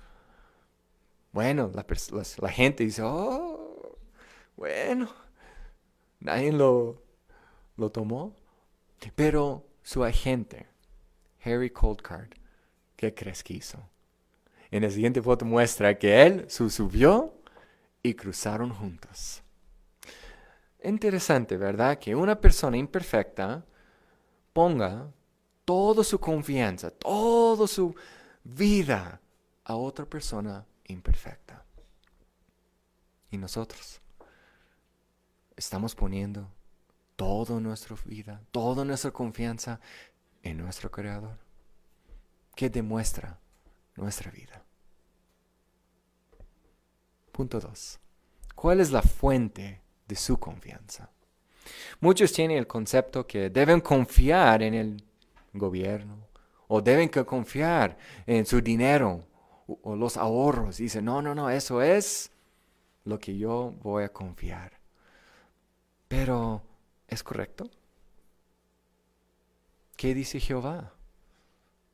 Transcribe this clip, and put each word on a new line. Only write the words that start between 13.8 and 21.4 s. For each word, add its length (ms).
En 100
la 80
siguiente 320
foto 240
muestra 540
que 260
él 240
su-, 200
subió 680
y 140
cruzaron 580
juntos. 720
Interesante, 760